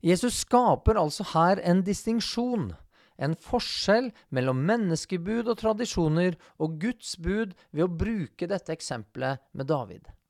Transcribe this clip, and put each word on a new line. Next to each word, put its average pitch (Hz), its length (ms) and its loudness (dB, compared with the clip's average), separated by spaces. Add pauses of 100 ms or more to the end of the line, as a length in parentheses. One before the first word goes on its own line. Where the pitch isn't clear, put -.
Jesus 180 400 2
skaper 220 560 4
altså 160 320 -2
her 170 260 6
en 175 240 4
distinksjon, 226 840 -2 (500)
en 147 160 0
forskjell - 800 0 (180)
mellom 131 320 0
menneskebud 202 880 -2
og 220 80 -2
tradisjoner 180 800 0 (180)
og 160 240 -4
Guds - 400 -6
bud 196 320 -2 (220)
ved 156 100 0
å 185 80 0
bruke 180 560 -4
dette 180 240 -4
eksempelet 131 800 -6
med 139 160 -8
David. 120 400 -4 (220)